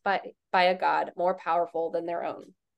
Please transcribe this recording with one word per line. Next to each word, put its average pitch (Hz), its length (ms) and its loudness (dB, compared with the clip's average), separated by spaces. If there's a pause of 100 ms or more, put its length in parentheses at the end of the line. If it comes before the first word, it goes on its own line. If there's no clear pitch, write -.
by, - 300 -2 (180)
by 185 140 6
a 185 120 4
god 156 380 0
more 180 200 0
powerful 165 540 -2
than 170 160 -4
their 170 180 -6
own. - 300 -10 (240)